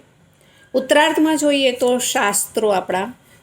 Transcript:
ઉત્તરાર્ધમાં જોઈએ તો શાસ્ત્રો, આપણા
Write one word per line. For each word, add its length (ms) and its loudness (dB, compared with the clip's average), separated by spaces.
ઉત્તરાર્ધમાં 640 2
જોઈએ 340 2
તો 260 0
શાસ્ત્રો, 720 -2
આપણા 440 -4